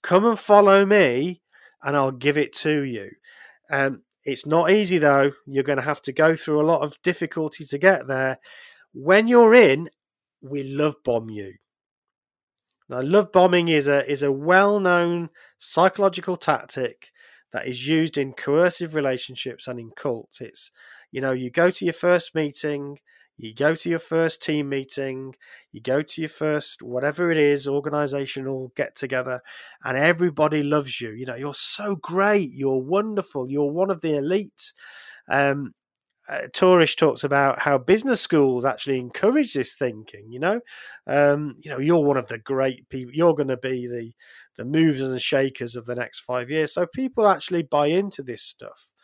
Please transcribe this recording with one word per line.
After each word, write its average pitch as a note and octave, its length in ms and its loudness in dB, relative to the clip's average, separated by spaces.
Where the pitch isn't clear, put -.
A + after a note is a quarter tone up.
Come F#3+ 200 4
and A3+ 140 2
follow G3+ 480 6
me E3+ 560 2
and C#3+ 160 -2
I'll C3+ 140 2
give C#3 260 0
it D3 200 -2
to D3+ 240 -2
you." A2+ 280 -8
Um, C3+ 320 -2
it's C3+ 220 -6
not D#3+ 240 2
easy, F#3 300 2
though. C#3+ 320 4
You're C#3 160 -2
gonna C3+ 180 0
have C#3+ 220 -4
to C#3 100 -6
go D#3+ 220 4
through D3+ 260 -2
a D#3 80 2
lot D3+ 140 2
of D3 180 -10
difficulty E3 640 -6
to C#3+ 140 -6
get E3+ 280 2
there. C3 300 -2
When F#3+ 340 4
you're A#3 280 8
in, E3 340 6
we C#3 200 -8
love C#3+ 420 -2
bomb A2+ 280 -2
you. G2 240 -12
Now, B2+ 140 -6
love F3+ 300 2
bombing F3 360 6
is D3+ 200 2
a, C#3+ 200 2
is C#3 140 -4
a C#3+ 100 0
well-known F3 1000 2
psychological F#3 800 0
tactic - 760 -6
that - 160 -8
is B2+ 200 -8
used D#3+ 280 0
in C3+ 180 -2
coercive E3 600 0
relationships C3 720 -6
and B2 120 -10
in A2+ 160 -14
cults. - 460 -8
It's, - 300 -12
you C3+ 100 -8
know, C3+ 100 -2
you B2+ 180 -4
go E3+ 220 2
to - 140 -6
your E3 80 -2
first F3 420 0
meeting, C#3+ 640 -4
you A2 180 -16
go C#3+ 200 2
to E3+ 160 -6
your E3 100 -2
first E3 440 -2
team D3 260 -2
meeting, C3+ 680 -8
you A2 100 -18
go C#3 220 0
to - 180 -8
your D3+ 80 -6
first, - 540 -4
whatever D3 480 -2
it D#3+ 60 2
is, C#3+ 300 2
organizational C3+ 1080 -4
get - 200 -6
together, B2+ 460 -6
and B2+ 140 -4
everybody D#3 640 2
loves C#3+ 400 -2
you. A2+ 100 -10
You A#2+ 140 -12
know, B2 100 -10
"You're C3+ 200 -10
so G3+ 400 -4
great, F#3 580 0
you're C3+ 280 0
wonderful, F3+ 680 -4
you're C#3+ 220 0
one F#3 180 -2
of F3+ 120 -4
the D#3 160 -2
elite." F#3 540 -4
Um, C#3 460 0
uh, - 140 -8
Tourish F3+ 420 4
talks C3+ 280 2
about C#3 380 2
how C#3+ 180 2
business G#3 420 2
schools C3+ 420 2
actually C3+ 360 -2
encourage A3 560 0
this B2+ 180 -2
thinking, A2 580 -8
you B2+ 80 -14
know? G3 200 0
Um, C#3+ 500 2
you D3+ 140 -14
know, C3 80 -6
"You're D#3 240 2
one C#3+ 140 2
of A#2 100 -4
the A#2 100 -10
great C3+ 520 -4
people, B2+ 260 -12
you're E3 180 4
gonna C3+ 240 -2
be B2+ 300 -6
the, A#2 260 -12
the A2+ 80 -10
movers C#3+ 440 2
and B2+ 100 -4
shakers C3+ 560 -2
of A2+ 120 -12
the B2 80 -6
next A#2+ 240 -8
five B2 320 -8
years." D3+ 240 -2
So F3+ 100 -2
people B3 420 -2
actually E3+ 360 0
buy D3 240 0
into F#3 340 -2
this B2 220 -10
stuff. - 500 -14